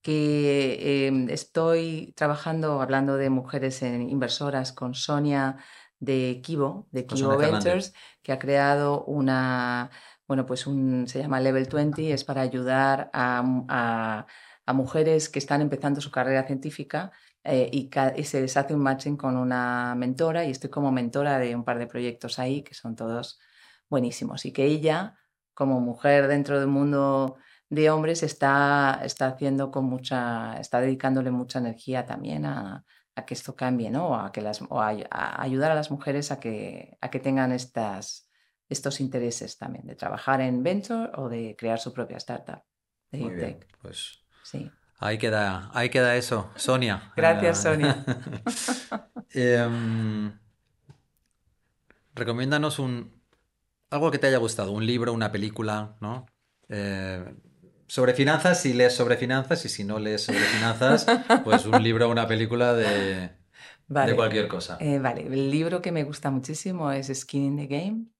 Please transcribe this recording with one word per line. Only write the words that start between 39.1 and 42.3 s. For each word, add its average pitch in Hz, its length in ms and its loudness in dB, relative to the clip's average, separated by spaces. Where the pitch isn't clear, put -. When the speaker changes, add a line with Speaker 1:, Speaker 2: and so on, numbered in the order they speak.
Speaker 1:
también, - 300 -12
de - 80 -14
trabajar - 460 0
en 127 220 0
venture 202 520 -2
o 135 140 -6
de 113 280 -8
crear 113 220 -2
su 123 140 -8
propia - 240 -8
startup - 440 -12